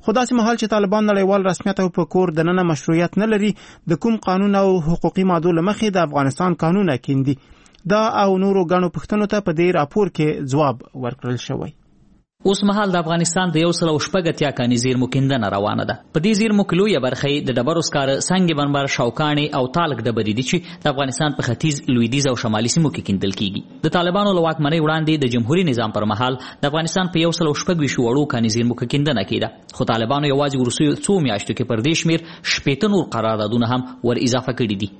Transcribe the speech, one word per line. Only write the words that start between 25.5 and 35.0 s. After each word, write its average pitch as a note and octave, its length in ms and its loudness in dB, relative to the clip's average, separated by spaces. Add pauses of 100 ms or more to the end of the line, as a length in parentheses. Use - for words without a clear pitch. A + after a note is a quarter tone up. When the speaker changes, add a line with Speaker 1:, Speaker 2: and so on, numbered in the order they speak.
Speaker 2:
نظام A2+ 260 -2
پر G#2+ 160 0
مهال B2+ 260 -2 (220)
د C#3+ 100 0
افغانستان E3 440 -2
په E3 100 2
یو E3+ 140 0
سل D#3 120 2
او C#3+ 120 0
شپږ F3+ 200 0
ویشت C3 160 -2
وړو B2+ 240 2 (120)
کاني A#2 200 0
زیرمو A#2+ 240 0
کې B2 60 -2 (100)
کیندنه C#3+ 380 0
کیده. G#2+ 180 -2 (240)
خو B2+ 160 -2
طالبانو C3+ 400 0
یوازې C#3 320 0
وروستیو D3 320 2
څو G3 320 0
میاشتو G#2 260 -2
کې A#2 100 -2 (100)
پر A2 100 -2
دې D#3+ 100 2 (100)
شمیر D#3+ 160 2 (360)
شپېته G3+ 400 0
نور D#3+ 220 0
قراردادونه A2 580 0
هم B2+ 60 0 (260)
ور A#2+ 200 0
اضافه A#2+ 280 -2
کړي G#2 240 -2
دي. G2+ 100 -4 (100)